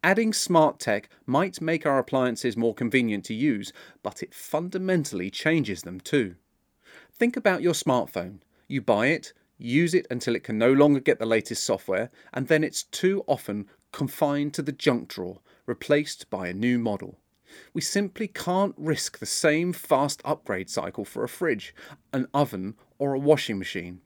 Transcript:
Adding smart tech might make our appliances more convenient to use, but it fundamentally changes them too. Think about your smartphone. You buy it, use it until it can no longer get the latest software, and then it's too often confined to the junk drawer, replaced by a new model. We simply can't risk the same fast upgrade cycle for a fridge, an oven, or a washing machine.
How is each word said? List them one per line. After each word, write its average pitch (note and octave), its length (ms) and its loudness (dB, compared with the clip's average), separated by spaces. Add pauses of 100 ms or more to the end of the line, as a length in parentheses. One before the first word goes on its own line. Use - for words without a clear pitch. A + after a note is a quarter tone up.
Adding G#3 300 4
smart D#3+ 460 4
tech G#2 280 -2 (200)
might F3 340 0
make D#3+ 240 -2
our C#3 140 2
appliances B2 580 -2
more A2+ 160 2
convenient A2+ 520 0
to A2 100 -8
use, A2+ 360 -2 (300)
but - 220 -6
it - 100 -14
fundamentally E3+ 960 -2
changes C3+ 540 -2
them F#2 160 -12
too. A2 340 0 (800)
Think A#3+ 240 0
about F#3+ 240 2
your E3+ 120 2
smartphone. G2+ 680 -2 (280)
You C#3 140 -4
buy A2 280 4
it, - 240 -2 (260)
use D3 340 2
it - 160 2
until A#2+ 260 -2
it - 80 -4
can A2 140 -4
no A#2+ 160 6
longer C#3+ 260 8
get C3 200 2
the A2+ 80 -2
latest A2+ 360 0
software, G2+ 460 -2 (240)
and C3 140 -4
then D#3 160 4
it's - 180 -4
too - 460 -2
often G#2 400 -2 (240)
confined C#3+ 640 -2
to D#3 80 -4
the C#3+ 80 -4
junk C3 380 0
drawer, F#2 320 -10 (260)
replaced D3 640 -2
by F#2+ 160 -6
a F2+ 80 -6
new A#2+ 240 0
model. G2+ 400 -6 (540)
We E3 80 -6
simply G3+ 480 -2
can't F#3 480 0
risk - 420 -4
the G#2+ 60 -10
same E3 480 2
fast C#3+ 500 0
upgrade G2 460 -4
cycle - 340 -6
for A2+ 220 -4
a - 20 -6
fridge, C3+ 480 -4 (380)
an B2+ 200 -2
oven, G#2+ 420 -2 (220)
or C#3 140 -2
a C3+ 80 -2
washing C#3 400 4
machine. F2+ 460 -8